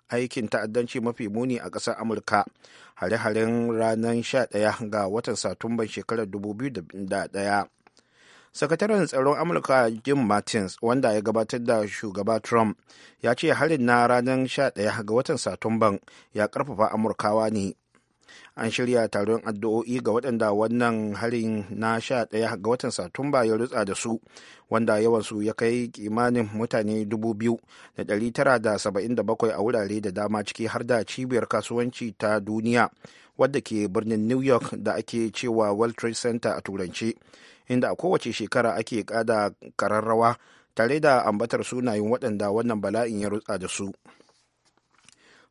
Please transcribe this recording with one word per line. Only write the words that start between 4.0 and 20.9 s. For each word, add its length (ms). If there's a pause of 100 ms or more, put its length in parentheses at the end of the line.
sha 220
ɗaya 300 (160)
ga 160
watan 280
Satumban 520
shekarar 400
dubu 260
biyu 180 (360)
da 200
ɗaya. 400 (840)
Sakataren 560
tsaron 300
Amurka 500 (160)
Jim 140 (100)
Mattis, 540
wanda 320
ya 80
gabatar 420
da 240
shugaba 540
Trump, 360 (440)
ya 140
ce 180
harin 320
na 220
ranar 420
sha 200
ɗaya 360
ga 80
watan 240
Satumban 640 (340)
ya 140
ƙarfafa 440
Amurkawa 600
ne. 240 (800)
An 160
shirya 400
taron 340
addu'o'i 560
ga 100
waɗanda 460
wannan 580